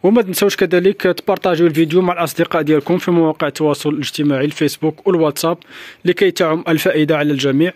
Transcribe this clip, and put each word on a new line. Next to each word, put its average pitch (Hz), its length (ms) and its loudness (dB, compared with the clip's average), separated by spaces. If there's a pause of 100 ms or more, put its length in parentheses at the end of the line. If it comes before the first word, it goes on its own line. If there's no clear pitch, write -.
وما 220 200 4
تنساوش 190 340 0
كذلك 180 460 2
تبارطاجيو 180 640 0
الفيديو 165 360 2
مع 175 100 0
الاصدقاء 170 500 -2
ديالكم 151 360 0
في 180 120 -4
مواقع 160 360 2
التواصل 147 440 -2
الاجتماعي، 147 540 -2
الفيسبوك 156 640 -4
والواتساب، 165 520 0 (460)
لكي 180 260 2
تعم 165 380 -2
الفائده 156 500 0
على 147 140 0
الجميع. 143 440 0